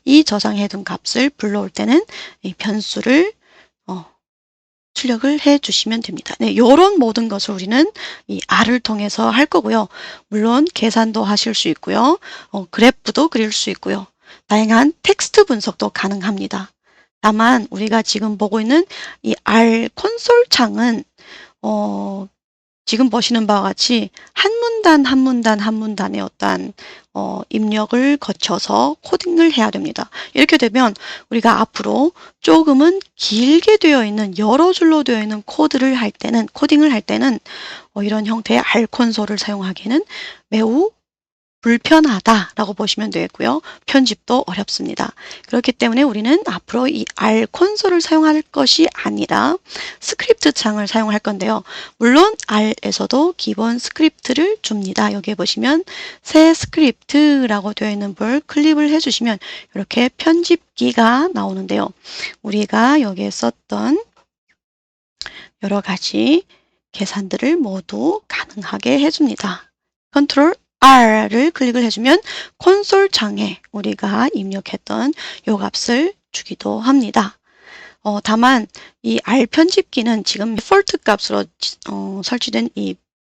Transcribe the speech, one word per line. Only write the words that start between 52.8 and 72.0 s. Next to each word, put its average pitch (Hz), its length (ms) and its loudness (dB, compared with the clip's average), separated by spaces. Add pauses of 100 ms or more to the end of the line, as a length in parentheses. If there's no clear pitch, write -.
기본 226 400 -4
스크립트를 311 840 -2
줍니다. 208 540 -4
여기에 202 220 -8
보시면 240 480 -2 (380)
새 320 300 6
스크립트라고 262 1200 0
되어 214 180 -4
있는 202 240 -6
걸 240 260 -2
클릭을 294 500 2
해주시면 233 480 0 (360)
이렇게 233 360 -2
편집기가 277 1200 0
나오는데요. 196 560 -6 (540)
우리가 214 580 0
여기에 202 300 -4
썼던 233 720 -4 (1600)
여러 202 180 -2
가지 220 640 0 (480)
계산들을 202 640 -4
모두 233 720 -4
가능하게 208 720 -4
해줍니다. 262 760 -2 (380)
컨트롤 285 440 2 (300)
R을 233 680 6
클릭을 247 320 0
해주면 240 380 2 (380)